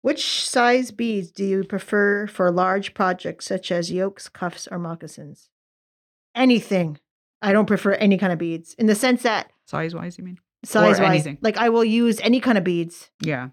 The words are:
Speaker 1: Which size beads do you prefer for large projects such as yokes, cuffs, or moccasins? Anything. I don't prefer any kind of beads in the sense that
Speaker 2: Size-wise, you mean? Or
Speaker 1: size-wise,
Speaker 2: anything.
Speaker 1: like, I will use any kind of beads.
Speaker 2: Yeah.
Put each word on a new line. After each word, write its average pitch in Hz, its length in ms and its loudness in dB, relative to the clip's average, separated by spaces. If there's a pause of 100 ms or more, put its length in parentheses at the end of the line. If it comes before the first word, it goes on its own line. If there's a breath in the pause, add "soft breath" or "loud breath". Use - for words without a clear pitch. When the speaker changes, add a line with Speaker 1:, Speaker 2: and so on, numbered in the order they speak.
Speaker 1:
Which - 440 -2
size 247 440 2
beads 214 400 -4
do 196 160 -6
you 190 180 -2
prefer 202 640 -2
for 180 240 0
large 185 420 0
projects 185 540 -4
such 190 260 -6
as 175 180 -2
yokes, 190 380 -6
cuffs, - 420 -10
or 185 80 -10
moccasins? 165 720 -14 (840)
Anything. 196 640 2 (440)
I 202 100 2
don't 214 140 4
prefer 196 280 0
any 196 240 4
kind 185 160 0
of 160 40 -6
beads 165 360 -8
in 226 120 0
the 214 80 4
sense 247 280 0
that 220 280 -2 (140)
Speaker 2:
Size-wise, 165 540 -8
you 180 60 -16
mean? 180 140 -16 (240)
Or - 40 -18
Speaker 1:
size-wise, 208 440 4
Speaker 2:
anything. 151 300 0
Speaker 1:
like, 214 160 0
I 226 140 2
will 233 160 4
use 226 340 2
any 240 200 4
kind 226 180 2
of 170 60 0
beads. 170 460 -4 (120)
Speaker 2:
Yeah. 131 300 -4